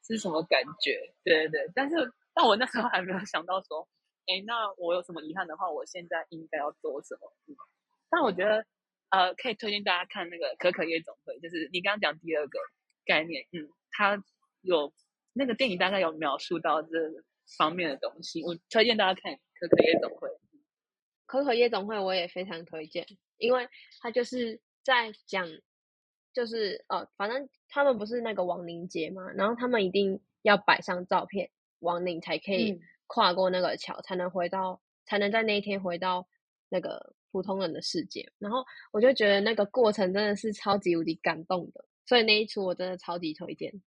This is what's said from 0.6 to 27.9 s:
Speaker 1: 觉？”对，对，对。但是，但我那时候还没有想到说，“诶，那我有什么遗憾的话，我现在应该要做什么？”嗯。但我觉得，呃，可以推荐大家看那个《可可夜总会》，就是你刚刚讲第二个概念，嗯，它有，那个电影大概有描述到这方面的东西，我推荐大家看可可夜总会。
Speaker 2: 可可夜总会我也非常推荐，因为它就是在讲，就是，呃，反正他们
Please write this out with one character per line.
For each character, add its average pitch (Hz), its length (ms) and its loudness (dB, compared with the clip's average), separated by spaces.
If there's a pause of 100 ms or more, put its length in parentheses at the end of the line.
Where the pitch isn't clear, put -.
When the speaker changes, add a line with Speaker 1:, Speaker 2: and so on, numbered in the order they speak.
Speaker 1:
觉？” - 320 -4 (100)
对， 156 240 4
对， 151 180 -2
对。 165 80 -12
但 277 160 0
是， 330 60 0 (380)
但 330 120 4
我 208 100 8
那 233 120 0
时 247 120 -4
候 226 100 0
还 185 120 0
没 185 100 -6
有 185 140 -2
想 165 200 -4
到 185 180 -2
说 156 240 -10 (400)
，“诶， 185 180 -2
那 220 320 -2
我 175 160 0
有 180 80 0
什 180 100 -14
么 160 120 -10
遗 160 120 -10
憾 185 120 -4
的 156 100 -10
话， 185 120 -2
我 147 160 -6
现 175 220 -14
在 165 220 -4
应 160 220 -14
该 156 80 -2
要 147 140 -2
做 147 280 -8
什 - 140 -14
么？” - 180 -20 (140)
嗯。 294 80 -20 (540)
但 330 120 2
我 233 100 4
觉 180 140 -2
得， 214 200 2 (440)
呃， 185 260 4
可 - 140 -6
以 220 60 -4
推 214 160 -6
荐 208 120 -4
大 185 140 2
家 180 120 -4
看 175 200 -8
那 175 80 -14
个 139 200 -4
《可 180 140 4
可 185 120 -2
夜 165 180 -2
总 - 140 -18 (100)
会》， 131 140 -12
就 165 100 -10
是 160 220 -6
你 180 100 -4
刚 196 100 0
刚 208 80 -2
讲 160 200 0
第 165 160 -4
二 147 120 -2
个 110 120 -8 (460)
概 160 180 2
念， 160 280 -8
嗯， 156 180 -10 (220)
它 202 320 0 (380)
有， 160 320 0 (400)
那 269 120 0
个 240 80 -2
电 262 160 0
影 180 80 -2
大 185 120 4
概 196 100 0
有 165 140 2
描 151 240 -2
述 170 220 -4
到 156 220 2
这 160 80 -12 (680)
方 160 180 2
面 175 140 -2
的 135 80 -4
东 - 260 -10
西， 165 200 -8
我 170 120 -4 (140)
推 220 140 4
荐 226 140 4
大 190 160 4
家 190 60 -6
看 165 140 -10 (260)
可 170 80 -6
可 - 160 6
夜 165 160 6
总 - 180 -4
会。 - 120 -8 (960)
Speaker 2:
可 269 180 0
可 269 100 4
夜 240 160 6
总 202 180 -2
会 214 120 -2
我 190 140 0
也 180 140 0
非 185 180 -6
常 170 200 -8
推 160 220 -12
荐， 170 180 -8 (320)
因 233 160 2
为 247 140 0 (320)
它 233 120 -6
就 240 120 0
是 233 380 -4 (220)
在 240 280 2 (140)
讲， 185 200 -4 (880)
就 240 120 -2
是， 220 420 -4
呃， 226 180 -4 (120)
反 202 120 -2
正 269 200 -6 (180)
他 285 160 0
们 269 140 4